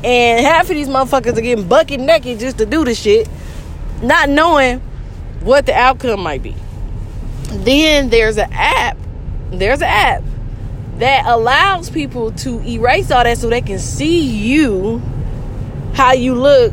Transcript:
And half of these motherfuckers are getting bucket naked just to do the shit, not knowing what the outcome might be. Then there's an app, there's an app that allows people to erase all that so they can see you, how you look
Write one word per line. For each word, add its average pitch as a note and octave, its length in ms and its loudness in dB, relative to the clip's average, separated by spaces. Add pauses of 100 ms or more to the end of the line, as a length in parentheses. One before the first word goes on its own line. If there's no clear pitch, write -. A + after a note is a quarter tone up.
And A#3+ 420 4
half E4 240 4
of F4+ 60 0
these D4 120 -4
motherfuckers C4 480 0
are A3+ 60 -2
getting A3+ 260 -2
bucket C#4 320 2
naked B3+ 400 0
just B3+ 200 -6
to A3 80 2
do D4+ 180 0
the B3 80 0
shit, A3 340 2 (760)
not D4 260 4
knowing C#4+ 500 4 (600)
what C4+ 260 4
the - 80 0
outcome A#3+ 460 2
might D3+ 240 -6
be. - 100 -8 (960)
Then C#4+ 600 2
there's A3 280 2
an G3+ 140 0
app, A#3+ 460 0 (520)
there's G3 320 0
an - 60 0
app G#3+ 360 2 (760)
that B3+ 260 2
allows C#4+ 640 2
people B3+ 440 -6
to A#3 280 -6
erase A#3+ 480 0
all B3+ 140 4
that A#3 160 0
so A#3 100 -2
they A#3+ 120 0
can G3 180 -6
see D#4+ 420 0
you, A#3 800 0 (960)
how C4 160 6
you B3+ 240 2
look B3+ 380 6